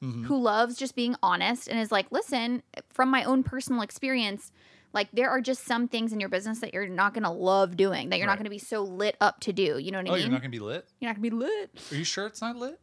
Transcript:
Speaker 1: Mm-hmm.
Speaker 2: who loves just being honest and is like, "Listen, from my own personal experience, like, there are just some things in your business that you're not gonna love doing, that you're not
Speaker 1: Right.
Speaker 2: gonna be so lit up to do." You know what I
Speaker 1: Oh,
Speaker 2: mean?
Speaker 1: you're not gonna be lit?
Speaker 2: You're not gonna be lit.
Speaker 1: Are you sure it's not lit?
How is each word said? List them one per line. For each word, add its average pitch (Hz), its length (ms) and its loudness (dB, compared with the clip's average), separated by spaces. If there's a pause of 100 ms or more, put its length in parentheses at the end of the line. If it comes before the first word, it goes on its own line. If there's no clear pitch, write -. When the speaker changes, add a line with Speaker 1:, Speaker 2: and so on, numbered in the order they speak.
Speaker 1:
Mm-hmm. 127 220 -6
Speaker 2:
who 269 140 0
loves 240 380 2
just 269 180 -6
being 240 280 0
honest 180 460 2
and 226 120 0
is 220 100 -2
like, 196 220 4
"Listen, 247 500 -2 (280)
from 254 180 2
my 262 160 4
own 262 180 4
personal 254 380 -2
experience, 214 720 -2 (400)
like, 208 220 2
there 247 160 4
are 269 100 2
just 247 240 -2
some 240 240 0
things 226 240 -2
in 214 80 -2
your 196 80 -2
business 214 320 -2
that - 140 -8
you're 196 120 -2
not 190 280 0
gonna 208 180 0
love 185 460 4
doing, 180 320 2
that 185 80 0
you're 196 80 0
not 196 80 2
Speaker 1:
Right. 202 60 -4
Speaker 2:
gonna 208 100 -6
be 208 80 -10
so 214 240 -4
lit 196 400 -2
up - 180 4
to 202 140 -2
do." 156 240 2
You 151 120 -4
know 190 80 -4
what 185 80 -4
I - 40 -2
Speaker 1:
Oh, - 60 4
Speaker 2:
mean? 175 60 2
Speaker 1:
you're 220 100 0
not 127 100 0
gonna 131 80 -6
be 120 80 -6
lit? 117 280 -6 (140)
Speaker 2:
You're 240 80 -4
not 220 80 -4
gonna 202 60 -6
be 233 140 0
lit. 381 340 -4 (220)
Speaker 1:
Are - 40 -6
you 160 80 -2
sure 196 220 -4
it's 208 160 -12
not 240 140 -6
lit? 262 260 -10